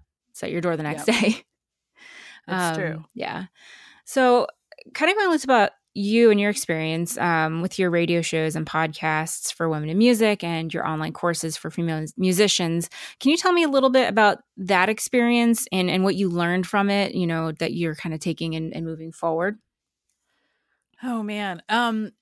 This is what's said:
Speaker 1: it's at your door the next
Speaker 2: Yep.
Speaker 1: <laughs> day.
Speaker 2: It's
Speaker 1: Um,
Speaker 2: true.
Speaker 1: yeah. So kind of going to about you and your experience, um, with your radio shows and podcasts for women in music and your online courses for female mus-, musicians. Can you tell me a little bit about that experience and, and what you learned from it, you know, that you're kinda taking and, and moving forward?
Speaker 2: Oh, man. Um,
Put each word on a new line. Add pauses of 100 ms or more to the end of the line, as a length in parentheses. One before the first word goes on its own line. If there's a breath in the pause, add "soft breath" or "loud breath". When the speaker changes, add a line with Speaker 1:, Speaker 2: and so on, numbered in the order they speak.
(320)
Speaker 1:
it's
at
your
door
the
next
Speaker 2:
Yep.
Speaker 1:
<laughs>
day. (1040 loud breath)
Speaker 2:
It's
Speaker 1:
Um,
Speaker 2:
true.
Speaker 1:
yeah. (600 loud breath)
So (460)
kind
of
going
to
about (240)
you
and
your
experience,
um,
with
your
radio
shows
and
podcasts
for
women
in
music
and
your
online
courses
for
female
mus-,
musicians. (300 loud breath)
Can
you
tell
me
a
little
bit
about (180)
that
experience
and,
and
what
you
learned
from
it,
you
know,
that
you're
kinda
taking
and,
and
moving
forward? (1400)
Speaker 2:
Oh,
man.
Um, (100)